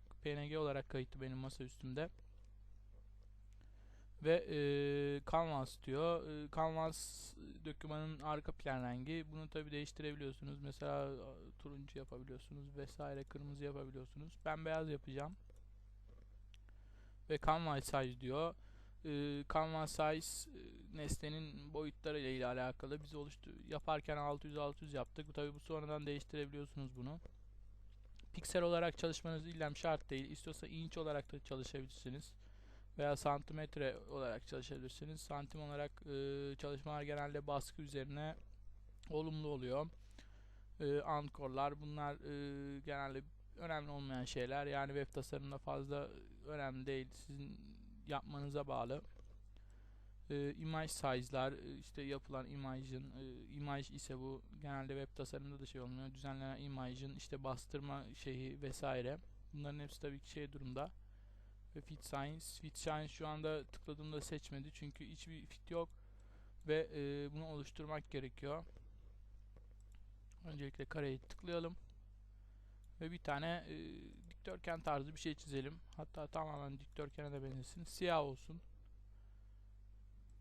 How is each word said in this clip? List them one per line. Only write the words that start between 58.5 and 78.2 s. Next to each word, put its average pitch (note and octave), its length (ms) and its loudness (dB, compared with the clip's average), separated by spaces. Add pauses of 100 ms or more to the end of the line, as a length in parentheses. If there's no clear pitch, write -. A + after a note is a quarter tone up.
vesaire. C3 560 2 (360)
Bunların D3 260 -2
hepsi D3 220 -6
tabii C#3 180 -2
ki - 100 -10
şey D3 220 -4
durumda. C3+ 400 -2 (840)
Ve D3+ 60 -4
fit D3+ 220 -8
size, D3 360 0 (220)
fit D#3 160 -6
size D#3 300 4
şu D3 200 -4
anda D3+ 360 2
tıkladığımda D3+ 580 -4
seçmedi C#3+ 520 -4
çünkü D3 320 -6
hiçbir D#3+ 400 -8
fit - 260 -10
yok E3+ 180 4 (800)
ve, D#3 280 8
e, C#3+ 380 2
bunu D#3 120 -2
oluşturmak D3+ 680 -2
gerekiyor. C#3 520 0 (1800)
Öncelikle D3 400 -2
kareyi C#3 340 2
tıklayalım E3+ 560 0 (1300)
ve D#3+ 100 0
bir F3 60 -2
tane, D#3+ 520 4
e, D#3 60 -4 (540)
dikdörtgen E3+ 520 -2
tarzı D3 320 4
bir D#3 60 -6
şey D#3 160 2
çizelim. C#3 440 -2 (180)
Hatta D3+ 300 -4
tamamen D3 520 0
dikdörtgene D3 520 -2
de C3+ 120 0
benzesin. C3+ 400 -2
Siyah E3 380 6